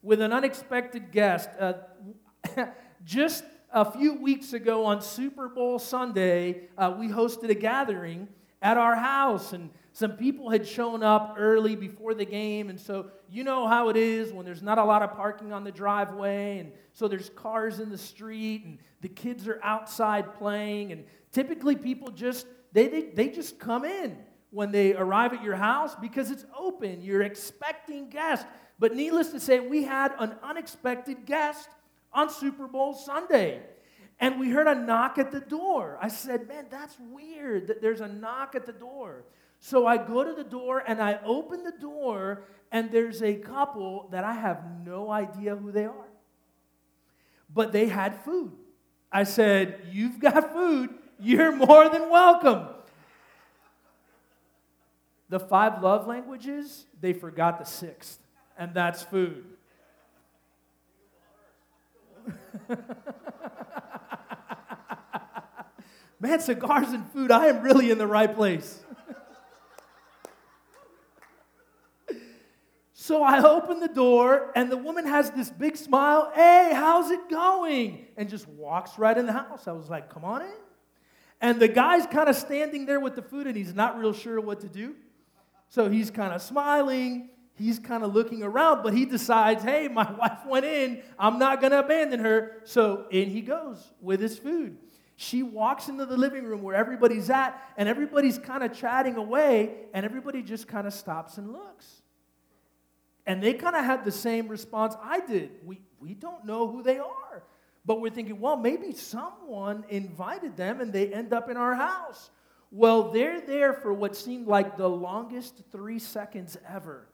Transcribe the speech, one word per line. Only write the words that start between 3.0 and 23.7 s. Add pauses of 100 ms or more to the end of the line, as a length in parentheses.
just (300)
a
few
weeks
ago
on
Super
Bowl
Sunday, (100)
uh,
we
hosted
a
gathering (340)
at
our
house,
and (220)
some
people
had
shown
up
early
before
the
game,
and
so (180)
you
know
how
it
is
when
there's
not
a
lot
of
parking
on
the
driveway,
and (200)
so
there's
cars
in
the
street,
and (220)
the
kids
are
outside
playing,
and (280)
typically
people
just, (260)
they,
they,
they
just
come